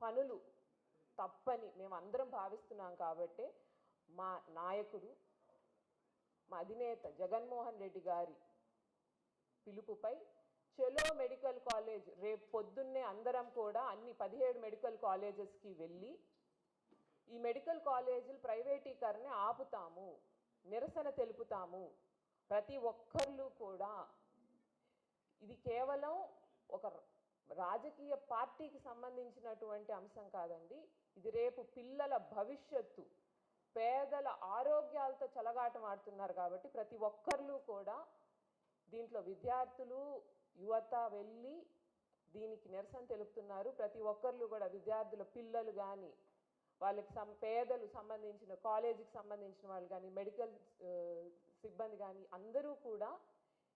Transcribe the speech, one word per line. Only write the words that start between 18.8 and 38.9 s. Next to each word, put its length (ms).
ఆపుతాము, 920
నిరసన 460
తెలుపుతాము. 1000
ప్రతి 260
ఒక్కళ్ళు 840
కూడా 500
ఇది 120
కేవలం 720
ఒక 160
రాజకీయ 640
పార్టీకి 640
సంబంధించినటువంటి 1120
అంశం 360
కాదండి. 600
ఇది 140
రేపు 320
పిల్లల 540
భవిష్యత్తు, 880
పేదల 520
ఆరోగ్యాలతో 1000
చెలగాటం 460
ఆడుతున్నారు 480
కాబట్టి 360
ప్రతి 280
ఒక్కళ్ళు 680
కూడా 400
దీంట్లో 320